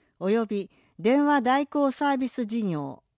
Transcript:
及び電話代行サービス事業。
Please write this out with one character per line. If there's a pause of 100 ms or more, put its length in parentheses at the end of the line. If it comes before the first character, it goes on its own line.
(200)
及
び (260)
電
話
代
行
サ
ー
ビ
ス
事
業。 (140)